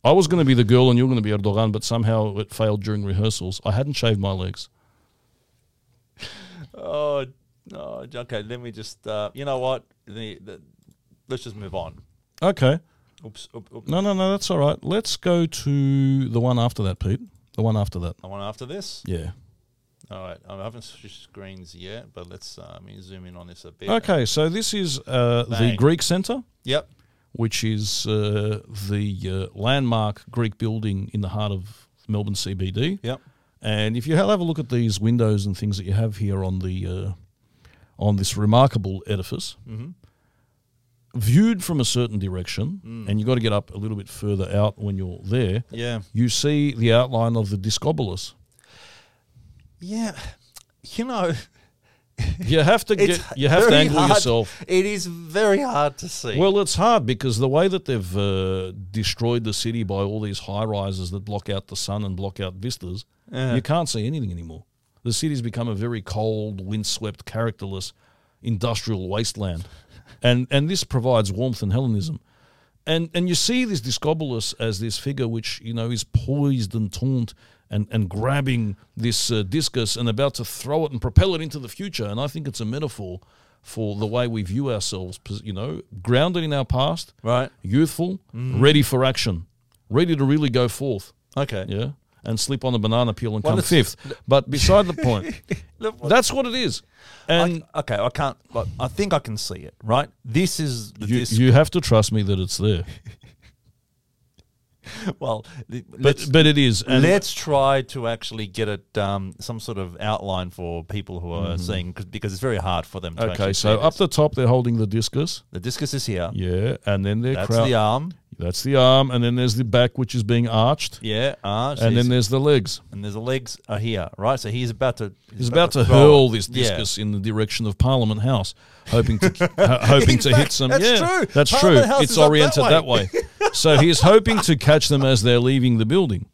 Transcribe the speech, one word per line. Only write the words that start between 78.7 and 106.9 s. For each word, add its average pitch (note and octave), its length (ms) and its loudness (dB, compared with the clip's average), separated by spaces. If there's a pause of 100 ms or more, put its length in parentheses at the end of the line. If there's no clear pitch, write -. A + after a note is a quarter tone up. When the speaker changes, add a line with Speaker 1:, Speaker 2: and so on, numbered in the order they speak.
Speaker 1:
this, A2+ 340 -2
uh, A2 120 0
discus A#2 540 -4
and A#2+ 120 -2
about C3+ 260 -2
to A#2+ 100 -8
throw D3+ 400 -4
it D3 80 -6
and A#2+ 80 -6
propel F3+ 340 4
it D#3+ 60 -4
into D#3 180 -10
the B2+ 100 -12
future. F#3+ 360 -8
And G#2 160 -6
I C#3 60 -4
think D3 200 -8
it's C3 140 -8
a A#2 40 -4
metaphor G#2+ 560 -8 (420)
for G#2 340 -6
the G#2+ 100 -2
way A#2+ 220 -2
we A2+ 140 -4
view A#2 280 -2
ourselves, F#2 480 -6
pos-, - 240 -12
you G#2+ 100 -10
know, A2 280 -8 (220)
grounded D#3+ 420 2
in D#3 80 -2
our C#3 140 0
past, D3 560 -2
Speaker 2:
Right. B2 280 0 (120)
Speaker 1:
youthful, E3 580 0 (140)
Speaker 2:
Mm. B2 260 -4
Speaker 1:
ready D3 220 8
for C3 220 2
action, F#2+ 420 -2 (420)
ready E3 260 2
to C#3 100 0
really D3 260 2
go B2 180 2
forth. A#2+ 440 -6 (240)
Speaker 2:
Okay. A2 320 -4
Speaker 1:
Yeah. G#2+ 220 -4 (360)
And A2+ 140 -2
slip C3+ 240 -4
on B2+ 100 0
a A#2 40 0
banana A2 340 2
peel A2 220 -6
and G#2+ 100 -4
Speaker 2:
Well, D3+ 80 2
Speaker 1:
come - 40 2
Speaker 2:
let's F#3 120 -2
Speaker 1:
fifth. D3+ 280 2 (100)
Speaker 2:
l- C3+ 60 -10 (140)
Speaker 1:
But C#3 240 4
beside F#3 360 6
the F3 160 -4
point, F3 320 0 (240)
Speaker 2:
<laughs> - 200 -20
Look, A3 240 -6
what - 60 -6
Speaker 1:
that's A3+ 240 4
what C4 140 -2
it A#3 80 -6
is. A#3+ 260 -4 (480)
Speaker 2:
I D#3+ 60 2
Speaker 1:
And E3+ 220 2
Speaker 2:
c-, D#3+ 60 -8 (120)
okay, B2 240 -2
I G#2 120 0
can't, C#3 260 -4 (160)
but A2 140 -4 (140)
I - 80 -2
think G3 240 -2
I D#3 60 2
can A2+ 180 -6
see G2 200 -8 (120)
it, - 140 -20
right? B2 260 0 (160)
This D3+ 360 0
is B2 320 -6
the G#2+ 140 -10
Speaker 1:
you, A#2+ 120 2
Speaker 2:
disc. A#2 200 -2
Speaker 1:
you B2+ 140 8
have D3+ 200 8
to F3 100 2
trust G#2+ 300 4
me A2 100 0
that G2 160 0
it's F#2 180 -4
there. G2 320 0
Speaker 2:
<laughs> - 60 -12 (2250)
Well, A#2 280 -6 (200)
the, A#2+ 220 -10
Speaker 1:
But, - 140 -20
Speaker 2:
let's, C#3 240 2
Speaker 1:
but D3+ 200 6
it D3+ 120 4
is. A#2 240 4
And C3 200 4